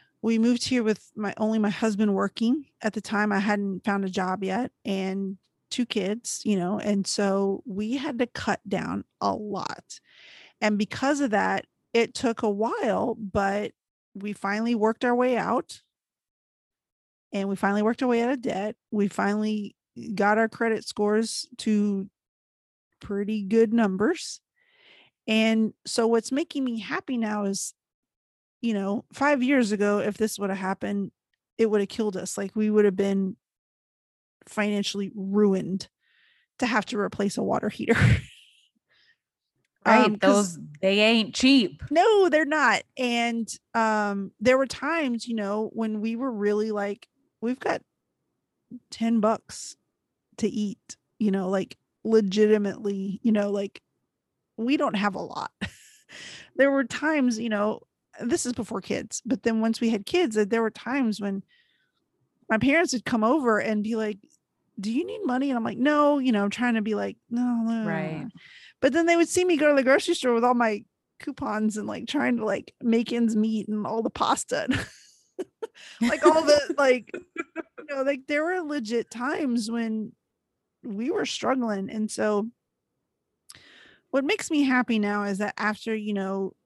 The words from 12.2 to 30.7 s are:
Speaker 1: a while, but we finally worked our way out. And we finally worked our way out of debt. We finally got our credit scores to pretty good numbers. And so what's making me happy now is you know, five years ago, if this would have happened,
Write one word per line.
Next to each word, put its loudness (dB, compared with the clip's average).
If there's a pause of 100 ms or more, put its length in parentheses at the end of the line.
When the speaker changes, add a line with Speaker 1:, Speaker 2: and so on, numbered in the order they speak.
Speaker 1:
a 2
while, 0
but -2 (420)
we -8
finally -2
worked 2
our 2
way 2
out. -2 (1500)
And -4
we -2
finally 0
worked 0
our 0
way 2
out 0
of -4
debt. -4 (160)
We 2
finally -2 (380)
got 4
our 4
credit -2
scores -2 (120)
to 0 (920)
pretty -4
good 4
numbers. 0 (880)
And 2 (120)
so 0
what's 2
making -2
me -4
happy -6
now -2
is -4 (880)
you -2
know, -4
five 2
years 4
ago, 2
if -2
this -2
would -2
have -4
happened, -4 (460)